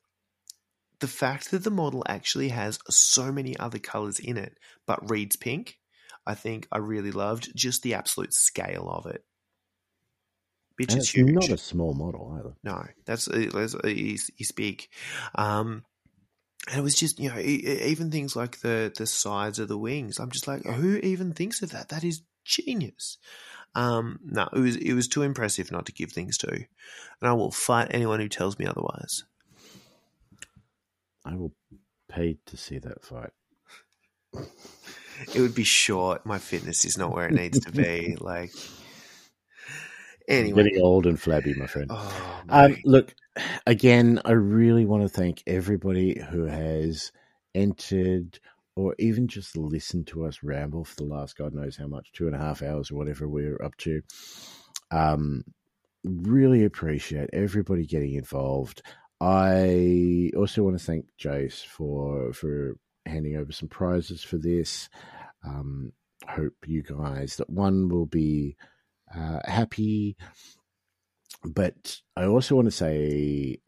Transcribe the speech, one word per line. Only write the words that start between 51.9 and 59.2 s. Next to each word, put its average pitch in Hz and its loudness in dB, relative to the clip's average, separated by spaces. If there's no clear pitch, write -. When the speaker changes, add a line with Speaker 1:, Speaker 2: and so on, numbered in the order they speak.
Speaker 2:
two 87 -4
and 76 -2
a 69 -6
half 73 -6
hours 73 -4
or 73 -8
whatever 73 -6
we're 73 -4
up 71 -10
to. 78 -4
Um, 76 0
really 110 6
appreciate 76 -2
everybody 95 0
getting 71 -2
involved. 67 -4